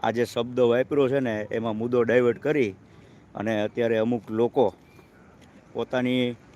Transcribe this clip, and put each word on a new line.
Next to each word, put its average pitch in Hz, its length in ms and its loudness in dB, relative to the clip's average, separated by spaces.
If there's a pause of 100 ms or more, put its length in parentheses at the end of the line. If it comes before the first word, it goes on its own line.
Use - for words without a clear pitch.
આ 113 80 0
જે 117 140 0
શબ્દ 123 360 -4
વાપર્યો 127 480 2
છે 135 120 0
ને, 107 300 -4
એમાં 113 260 -4
મુદ્દો 120 260 0
ડાયવર્ટ 120 360 2
કરી 135 360 0 (600)
અને 104 280 -2
અત્યારે 113 360 -2
અમુક 113 320 -2
લોકો 113 440 0 (1000)
પોતાની 123 640 -2 (200)